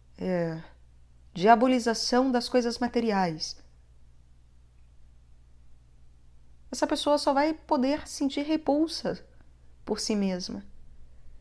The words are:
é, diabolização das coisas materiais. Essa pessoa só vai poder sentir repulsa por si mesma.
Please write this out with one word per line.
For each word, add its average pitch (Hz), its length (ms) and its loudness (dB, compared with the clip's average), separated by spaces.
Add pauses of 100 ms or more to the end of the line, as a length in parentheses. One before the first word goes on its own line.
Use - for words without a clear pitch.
(160)
é, 170 460 -4 (720)
diabolização 233 1000 4
das 240 160 0
coisas 240 300 0
materiais. 202 840 -2 (3000)
Essa 277 140 -2
pessoa 294 320 0
só 285 160 0
vai 294 180 2
poder 294 560 0
sentir 285 340 -4
repulsa 302 800 0 (600)
por 220 160 -4
si - 160 -2
mesma. 196 480 -4 (760)